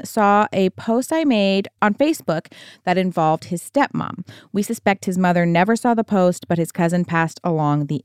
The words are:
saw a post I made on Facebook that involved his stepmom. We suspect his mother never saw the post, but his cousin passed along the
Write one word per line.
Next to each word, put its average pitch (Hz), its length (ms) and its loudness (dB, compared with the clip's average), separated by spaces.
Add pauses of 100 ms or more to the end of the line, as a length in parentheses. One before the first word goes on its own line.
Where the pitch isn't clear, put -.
saw 208 480 2
a 190 160 2
post 233 420 -4
I 320 140 0
made 202 420 2 (140)
on 214 120 2
Facebook 277 540 -2 (380)
that 180 120 0
involved 165 460 0
his 175 180 -8
stepmom. - 640 -4 (280)
We 202 100 0
suspect 202 400 -2
his 185 140 -2
mother 175 280 2
never 175 300 2
saw 240 180 0
the 226 120 -2
post, 180 420 0
but 170 100 0
his 165 140 -2
cousin 175 320 0
passed 165 400 -2
along 147 440 0
the 151 160 -4